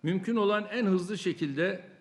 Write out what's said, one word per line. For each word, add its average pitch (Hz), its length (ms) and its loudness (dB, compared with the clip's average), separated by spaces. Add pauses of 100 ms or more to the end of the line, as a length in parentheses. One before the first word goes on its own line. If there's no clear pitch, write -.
Mümkün 190 320 0
olan 208 360 2
en 233 140 -2
hızlı 190 320 2
şekilde 170 680 -2 (160)